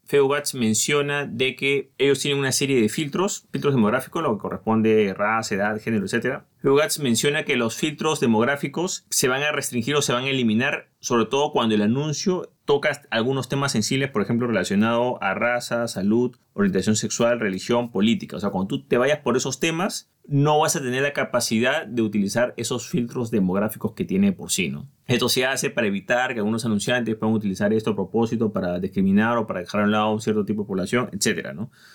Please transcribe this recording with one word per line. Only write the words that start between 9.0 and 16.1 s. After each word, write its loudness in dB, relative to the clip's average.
se 0
van 0
a 0
restringir -2
o 2
se 0
van 0
a -2
eliminar, 0
sobre 2
todo 0
cuando 2
el 4
anuncio 0
toca 2
algunos 0
temas -2
sensibles, 0
por -2
ejemplo, 0
relacionado 0
a 0
raza, -2
salud, 0